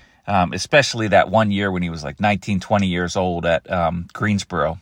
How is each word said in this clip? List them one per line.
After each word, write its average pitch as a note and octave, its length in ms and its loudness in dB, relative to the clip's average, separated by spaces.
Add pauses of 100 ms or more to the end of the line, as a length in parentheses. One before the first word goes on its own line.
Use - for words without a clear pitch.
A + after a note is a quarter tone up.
(280)
um, F#2 240 2
especially A#2 560 0
that F#2+ 220 4
one G#2+ 220 2
year G2+ 200 -2
when F2+ 120 -2
he E2+ 60 -4
was, E2 140 -8
like, C#2+ 160 -10
nineteen, G2+ 400 0
twenty G2+ 280 0
years F2 280 -2
old F2+ 300 -2
at, E2 260 0
um, F2 400 -2
Greensboro. F#2 720 -2